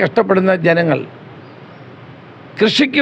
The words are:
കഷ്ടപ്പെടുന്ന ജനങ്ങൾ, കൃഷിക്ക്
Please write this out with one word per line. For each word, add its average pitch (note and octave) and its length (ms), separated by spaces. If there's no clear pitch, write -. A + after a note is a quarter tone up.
കഷ്ടപ്പെടുന്ന F#3+ 500
ജനങ്ങൾ, E3 320
കൃഷിക്ക് C4+ 420